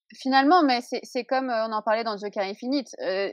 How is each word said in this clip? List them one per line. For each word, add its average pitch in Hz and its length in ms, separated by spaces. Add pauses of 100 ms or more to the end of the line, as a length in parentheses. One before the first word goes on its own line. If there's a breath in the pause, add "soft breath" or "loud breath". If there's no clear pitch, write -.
(200)
Finalement, 277 440
mais 247 160
c'est, - 240
c'est 240 200
comme, 262 260
euh, 226 180
on 226 40
en 214 100
parlait 226 200
dans 220 160
Joker 202 240
Infinite, 247 460 (120)
euh, 190 320